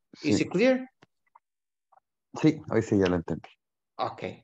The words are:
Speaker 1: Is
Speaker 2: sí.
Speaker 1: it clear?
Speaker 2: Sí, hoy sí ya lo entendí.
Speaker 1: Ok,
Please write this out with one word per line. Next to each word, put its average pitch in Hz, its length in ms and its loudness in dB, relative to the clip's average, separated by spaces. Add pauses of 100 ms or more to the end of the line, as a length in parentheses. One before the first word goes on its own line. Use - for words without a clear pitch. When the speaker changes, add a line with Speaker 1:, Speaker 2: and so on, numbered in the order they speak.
(240)
Speaker 1:
Is 127 140 2
Speaker 2:
sí. 156 60 0
Speaker 1:
it - 60 -10
clear? 254 360 2 (1600)
Speaker 2:
Sí, 156 280 2
hoy 110 120 0
sí 107 180 0
ya 95 80 4
lo 90 80 2
entendí. 82 320 -6 (480)
Speaker 1:
Ok, - 280 -8 (200)